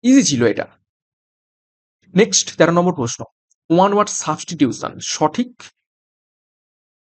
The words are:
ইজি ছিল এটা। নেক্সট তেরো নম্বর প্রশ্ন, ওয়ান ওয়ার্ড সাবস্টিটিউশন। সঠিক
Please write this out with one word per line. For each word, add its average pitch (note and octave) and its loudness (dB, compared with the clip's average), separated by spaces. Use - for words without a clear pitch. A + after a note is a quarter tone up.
ইজি B3+ 6
ছিল B2 0
এটা। - -2
নেক্সট - 0
তেরো D#3+ 4
নম্বর F3 2
প্রশ্ন, A#2+ -6
ওয়ান F#3 4
ওয়ার্ড G3+ 0
সাবস্টিটিউশন। - -4
সঠিক D#3+ -4